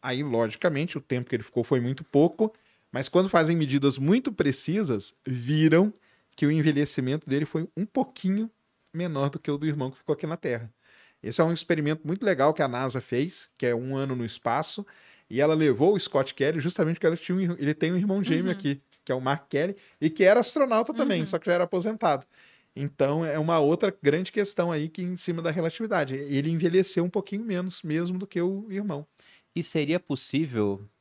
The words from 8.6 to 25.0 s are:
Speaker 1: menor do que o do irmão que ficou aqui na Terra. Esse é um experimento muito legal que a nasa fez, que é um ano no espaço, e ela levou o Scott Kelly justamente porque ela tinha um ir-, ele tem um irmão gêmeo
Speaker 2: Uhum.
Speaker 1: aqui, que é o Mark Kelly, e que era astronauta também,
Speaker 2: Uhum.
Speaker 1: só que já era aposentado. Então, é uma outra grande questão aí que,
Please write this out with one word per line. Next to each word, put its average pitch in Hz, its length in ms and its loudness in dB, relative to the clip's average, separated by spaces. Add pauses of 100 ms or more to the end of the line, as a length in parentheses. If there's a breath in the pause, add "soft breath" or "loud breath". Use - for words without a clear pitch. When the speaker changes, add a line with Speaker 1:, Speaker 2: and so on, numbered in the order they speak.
Speaker 1:
menor 156 360 -2
do 151 100 -6
que - 120 -6
o 143 60 -2
do 151 100 -4
irmão 143 240 -4
que - 60 -18
ficou - 160 -4
aqui - 120 -8
na 160 120 -6
Terra. 120 340 -6 (500 soft breath)
Esse - 180 -4
é 165 40 6
um 165 100 2
experimento 156 520 -2
muito 190 200 -4
legal 151 280 4
que 160 100 -2
a 135 40 2
nasa 127 320 -4
fez, 135 480 -4 (100)
que - 80 -4
é 120 100 2
um 131 200 -4
ano 135 200 -4
no 120 100 -4
espaço, 131 600 -4 (440 soft breath)
e 117 120 -2
ela 151 120 4
levou 156 420 4
o 185 40 0
Scott - 340 -2
Kelly 151 260 0
justamente 165 360 0
porque 170 120 0
ela 165 100 0
tinha 180 200 -4
um 190 40 -2
ir-, 175 180 -2
ele 143 140 0
tem 156 200 -2
um 185 40 0
irmão 196 260 0
gêmeo - 220 0
Speaker 2:
Uhum. 185 60 0
Speaker 1:
aqui, 139 300 -4 (220)
que - 80 -4
é 127 40 -2
o 131 60 -4
Mark 135 280 -2
Kelly, 175 260 -2 (240 soft breath)
e 160 100 0
que 160 140 0
era 208 180 8
astronauta 240 520 0
também, 233 280 0
Speaker 2:
Uhum. 156 40 -2
Speaker 1:
só 185 140 -2
que - 80 -16
já 175 60 4
era 175 100 2
aposentado. 175 640 0 (540 soft breath)
Então, 143 460 0
é 156 140 -2
uma 165 200 2
outra 170 340 2 (100)
grande 156 280 2
questão 190 400 -2
aí 156 160 -2
que, 160 140 -10